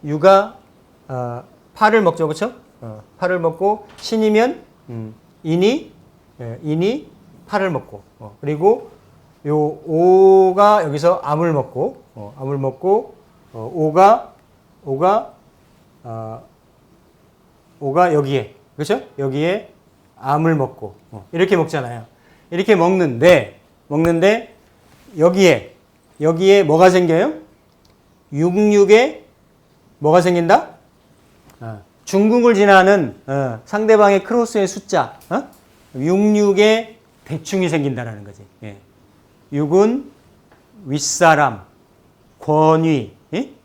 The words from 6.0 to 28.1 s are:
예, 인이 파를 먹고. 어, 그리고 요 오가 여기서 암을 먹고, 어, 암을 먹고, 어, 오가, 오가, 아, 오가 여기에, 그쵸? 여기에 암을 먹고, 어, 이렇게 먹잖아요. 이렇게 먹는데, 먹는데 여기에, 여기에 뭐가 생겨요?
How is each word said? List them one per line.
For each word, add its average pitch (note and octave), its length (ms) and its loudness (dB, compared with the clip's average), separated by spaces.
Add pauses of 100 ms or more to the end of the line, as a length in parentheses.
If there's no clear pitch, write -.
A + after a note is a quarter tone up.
예, A#2 220 -14
인이 F3+ 480 -4 (360)
파를 F#3+ 240 -4
먹고. A2 320 -10 (160)
어, G#2+ 220 -20
그리고 E3 500 -2 (560)
요 D3 100 -2 (300)
오가 F#3+ 1000 4
여기서 D3+ 380 -2
암을 D#3 300 -2
먹고, D3 500 -6 (120)
어, G#2+ 240 -18
암을 C3+ 200 -8
먹고, F3 560 -4 (380)
어, A2+ 220 -14
오가, F3 600 2 (500)
오가, F3+ 500 -2 (680)
아, A2+ 360 -14 (1400)
오가 D#3 340 0
여기에, C3+ 400 -2 (220)
그쵸? G3+ 260 -4 (160)
여기에 D3 540 -6 (460)
암을 D#3 360 -2
먹고, B2 400 -6 (160)
어, G#2 220 -20
이렇게 F#3 240 0
먹잖아요. B2+ 480 -6 (460)
이렇게 G3 260 0
먹는데, E3 840 2 (280)
먹는데 E3+ 640 -2 (640)
여기에, F3 560 2 (460)
여기에 F#3 440 2
뭐가 D#3+ 260 4
생겨요? F3+ 440 0 (1000)